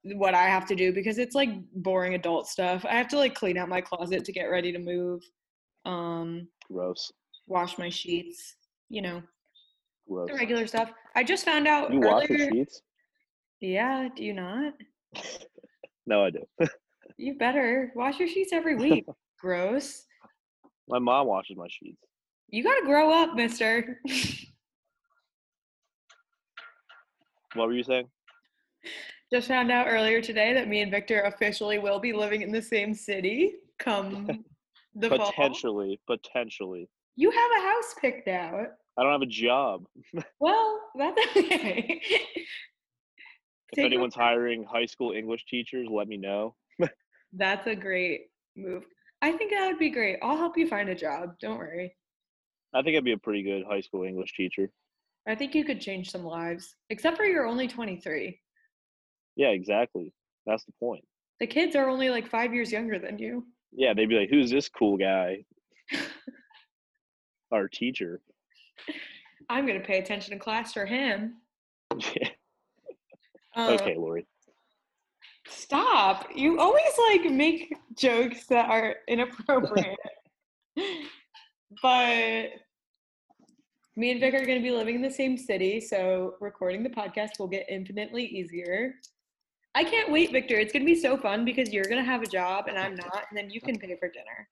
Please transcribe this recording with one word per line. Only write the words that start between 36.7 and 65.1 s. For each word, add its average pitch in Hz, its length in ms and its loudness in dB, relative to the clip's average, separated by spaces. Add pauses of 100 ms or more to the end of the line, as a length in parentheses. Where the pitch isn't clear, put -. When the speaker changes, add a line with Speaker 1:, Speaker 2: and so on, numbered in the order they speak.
Speaker 1:
You 339 160 6
have 466 260 4
a 381 100 4
house 453 320 0
picked - 280 -2
out. 180 400 -4 (300)
Speaker 2:
I 123 60 2
don't 139 80 4
have 143 100 2
a 135 40 0
job. 113 600 0 (280)
<laughs> 165 100 -8 (160)
Speaker 1:
Well, 427 400 2 (180)
that's 320 300 0
<laughs> - 100 -4
okay. 320 640 0
Speaker 2:
If - 420 -2 (1300)
Speaker 1:
Take 285 100 2
Speaker 2:
anyone's 247 300 2
Speaker 1:
a 123 40 -8
Speaker 2:
hiring 120 440 2
high 117 220 0
school 120 280 -4
English 113 320 -6
teachers, 123 440 -6
let 104 180 -2
me 107 100 -8
know. 101 380 -4 (240)
<laughs> 170 80 4 (460)
Speaker 1:
That's 196 340 -2
a 220 80 -2
great 180 520 -4 (280)
move. 180 300 -10 (360)
I 302 120 2
think 415 180 -4
that 392 160 0
would 349 120 -2
be 311 100 2
great. 220 340 -2
I'll 277 140 0
help 339 200 -2
you 330 100 2
find 202 220 -2
a 185 60 -2
job. 160 360 -6 (100)
Don't 220 160 -6
worry. 175 360 -10 (800)
Speaker 2:
I 135 80 2
think 156 140 2
I'd 143 80 4
be 123 80 2
a 107 60 2
pretty 104 260 -2
good 98 240 -2
high 101 140 -2
school 95 220 -6
English 92 340 -6
teacher. 98 320 -2 (580)
Speaker 1:
I 220 80 -2
think 277 180 -6
you 302 120 2
could 254 160 -4
change 185 280 -8
some 180 140 -8
lives, 170 500 -6 (160)
except 311 280 0
for 427 80 2
you're 330 200 2
only 240 220 -2
twenty-three. 180 720 -6 (960)
Speaker 2:
Yeah, 139 140 4
exactly. 98 640 0 (320)
That's 110 180 -2
the - 160 -20
point. 120 240 -4 (380)
Speaker 1:
The 233 60 -4
kids 320 280 0
are 269 140 4
only, 262 200 0
like, 233 200 -2
five 233 240 0
years 233 180 -2
younger 220 260 -4
than 208 220 -8
you. 240 260 -8 (280)
Speaker 2:
Yeah, 127 200 4
they'd 110 140 4
be 113 100 4
like, 101 120 2
"Who's 135 200 6
this 139 200 2
cool 101 280 4
guy?" 95 460 0 (480)